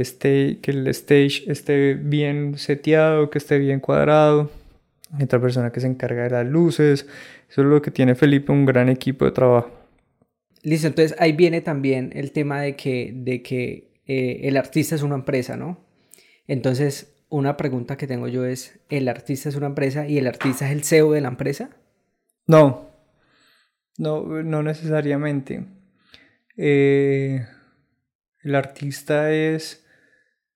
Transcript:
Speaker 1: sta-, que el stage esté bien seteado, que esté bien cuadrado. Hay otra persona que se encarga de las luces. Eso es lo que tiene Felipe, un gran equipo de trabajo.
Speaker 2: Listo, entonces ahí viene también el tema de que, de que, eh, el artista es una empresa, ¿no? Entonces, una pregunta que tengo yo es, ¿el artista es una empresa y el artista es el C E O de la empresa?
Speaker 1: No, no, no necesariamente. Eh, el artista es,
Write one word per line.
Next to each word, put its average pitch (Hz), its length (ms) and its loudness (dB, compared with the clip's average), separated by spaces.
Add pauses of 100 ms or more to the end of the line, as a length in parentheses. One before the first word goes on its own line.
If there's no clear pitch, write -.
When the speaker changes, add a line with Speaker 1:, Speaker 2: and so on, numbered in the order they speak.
Speaker 1:
sta-, 139 560 0
que - 100 -4
el 135 180 -2
stage 143 640 2
esté 139 440 2
bien 143 640 -2
seteado, 156 720 2
que 151 80 -4
esté 143 180 0
bien 139 220 0
cuadrado. 151 720 4 (600)
Hay 143 100 -2
otra 127 180 2
persona 123 300 0
que 120 80 -8
se 127 80 -2
encarga 120 380 -4
de 123 40 -2
las 123 160 0
luces. 151 600 2 (420)
Eso - 120 -2
es 139 60 4
lo 147 140 6
que 151 80 -6
tiene 127 240 2
Felipe, 143 380 4
un 143 160 4
gran 127 200 4
equipo 135 380 0
de 131 60 4
trabajo. 123 400 2 (920)
Speaker 2:
Listo, 156 240 -2
entonces 156 340 0
ahí 165 120 4
viene 165 300 2
también 135 520 -4
el 139 200 -8
tema 143 280 -4
de 143 140 -4
que, 127 400 -6
de 123 260 -6
que, 123 480 -8 (160)
eh, 127 380 -4
el 139 140 0
artista 147 360 -2
es 151 80 -2
una 143 140 -4
empresa, 127 420 -6
¿no? 151 260 -12 (640)
Entonces, 135 680 -4 (140)
una 143 280 -2
pregunta 131 400 -6
que - 80 -8
tengo 123 220 -8
yo 127 180 -4
es, 127 340 -10 (100)
¿el 135 180 -4
artista 131 420 -6
es 139 60 -8
una 143 120 -4
empresa 143 400 -4
y 147 120 0
el 131 80 0
artista 131 400 -4
es 139 40 -2
el 147 120 -4
C 165 140 2
E 156 40 6
O 156 120 4
de 147 80 2
la 131 80 -4
empresa? 139 420 -8 (760)
Speaker 1:
No, 151 460 6 (1080)
no, 156 260 -4 (200)
no 156 180 -2
necesariamente. 151 1040 -2 (880)
Eh, 139 920 2 (1000)
el 143 120 -4
artista 147 800 -4
es, 156 520 -4 (720)